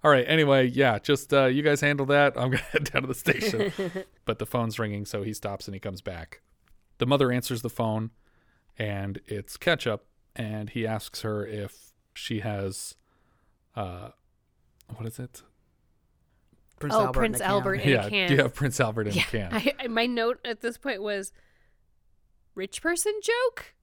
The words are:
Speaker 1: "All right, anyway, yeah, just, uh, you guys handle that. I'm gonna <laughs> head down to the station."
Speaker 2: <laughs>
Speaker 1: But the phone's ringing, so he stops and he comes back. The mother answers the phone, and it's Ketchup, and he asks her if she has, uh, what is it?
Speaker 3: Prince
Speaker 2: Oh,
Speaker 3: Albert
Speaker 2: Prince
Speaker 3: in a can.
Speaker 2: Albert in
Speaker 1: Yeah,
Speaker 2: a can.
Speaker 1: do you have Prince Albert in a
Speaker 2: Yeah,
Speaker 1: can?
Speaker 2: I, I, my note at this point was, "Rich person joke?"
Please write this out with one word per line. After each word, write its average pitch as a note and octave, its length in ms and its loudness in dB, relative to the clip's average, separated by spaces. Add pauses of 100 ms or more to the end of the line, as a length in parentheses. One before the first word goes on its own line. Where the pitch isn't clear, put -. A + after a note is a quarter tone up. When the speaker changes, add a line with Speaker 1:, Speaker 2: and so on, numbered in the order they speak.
Speaker 1:
"All D#3 80 6
right, B2+ 160 6
anyway, C#3 400 6
yeah, B2 320 4
just, - 340 2
uh, C#3 120 6
you C3 180 4
guys D3 180 4
handle C#3+ 260 2
that. C#3+ 300 6
I'm B2 140 0
gonna C#3 120 0
<laughs> - 80 -14
head D3 200 0
down C3+ 120 2
to C3 40 -6
the C3 60 -4
station." G3+ 640 0
Speaker 2:
<laughs> F#3+ 260 -4 (220)
Speaker 1:
But A2+ 140 -4
the G#2+ 60 -4
phone's A2+ 340 -2
ringing, G#2 260 -4
so G2+ 180 -6
he G#2+ 100 -6
stops G2+ 340 -8
and G2 80 -10
he F#2+ 40 -10
comes F#2+ 220 -10
back. F2 400 -12 (580)
The A#2+ 60 0
mother C3+ 260 4
answers B2 300 -2
the A#2+ 80 -4
phone, A2 420 -2 (680)
and G2 500 -4
it's - 300 -10
Ketchup, B2 480 -2 (300)
and G#2+ 340 -6
he A2+ 180 -4
asks - 340 -6
her G#2 240 -4
if G#2 480 -10 (200)
she - 280 -6
has, G2 540 -6 (800)
uh, F#2 340 -10 (840)
what A2+ 120 -10
is A2+ 120 -12
it? - 240 -16 (1400)
Speaker 3:
Prince D3 160 -2
Speaker 2:
Oh, A3+ 120 4
Speaker 3:
Albert C3 120 2
Speaker 2:
Prince A3+ 200 2
Speaker 3:
in - 20 -4
a G3 40 -2
can. F#3+ 80 2
Speaker 2:
Albert G3 220 0
in - 140 2
Speaker 1:
Yeah, A2+ 160 4
Speaker 2:
a G#2 40 -4
can. F#3 180 0
Speaker 1:
do C#3+ 80 4
you C#3 60 4
have B2+ 140 2
Prince C3+ 240 -2
Albert A2 280 0
in G#2 60 -2
a - 40 0
Speaker 2:
Yeah, - 60 2
Speaker 1:
can? G2+ 300 -4
Speaker 2:
I, A#3 280 0
I, C4 60 -8
my A3+ 200 0
note A#3+ 380 -2
at A#3 160 -8
this A#3+ 160 -6
point A3+ 240 -6
was, G3+ 300 -6 (1200)
"Rich G3 260 -8
person F4 400 0
joke?" A#4+ 600 0